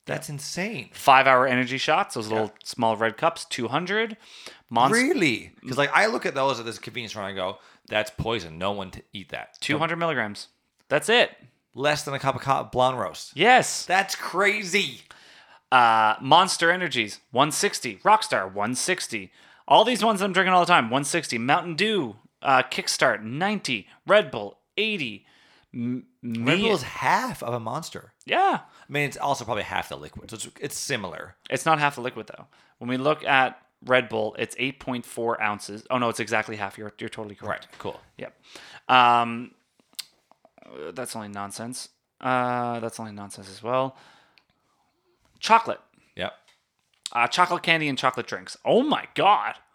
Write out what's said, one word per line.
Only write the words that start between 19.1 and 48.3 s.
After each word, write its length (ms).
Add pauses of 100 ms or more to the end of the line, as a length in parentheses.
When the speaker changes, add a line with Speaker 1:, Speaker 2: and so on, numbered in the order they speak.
Speaker 2:
All 160
these 180
ones 200
I'm 100
drinking 220
all 60
the 120
time, 180
one 140
sixty. 340
Mountain 380
Dew, 400 (260)
uh, 220
Kickstart, 580
ninety. 640 (200)
Red 240
Bull, 280 (200)
eighty. 480 (460)
M-, 340 (160)
Speaker 1:
Red 360
Speaker 2:
me- 40
Speaker 1:
Bull 120
is 80
half 600
of 120
a 60
Monster. 520 (120)
Speaker 2:
Yeah. 380
Speaker 1:
I 300
mean, 120
it's 140
also 260
probably 200
half 260
the 60
liquid, 340
so 60
it's, 120 (120)
it's 160
similar. 600 (140)
Speaker 2:
It's 160
not 120
half 180
the 40
liquid, 260
though. 200 (320)
When 100
we 80
look 280
at 360 (240)
Red 240
Bull, 300
it's 200
eight 220
point 240
four 380
ounces. 480
Oh, 80
no, 100
it's 120
exactly 360
half. 220
You're, 200
you're 120
totally 260
correct. 340
Speaker 1:
Right. 80
Cool. 220 (160)
Speaker 2:
Yep. 180 (540)
Um, 600 (1160)
uh, 260
that's 220
only 140
nonsense. 640 (300)
Uh, 600
that's 180
only 140
nonsense 380
as 120
well. 340 (1400)
Chocolate. 420 (360)
Speaker 1:
Yep. 180 (800)
Speaker 2:
Uh, 160
chocolate 340
candy 260
and 100
chocolate 280
drinks. 380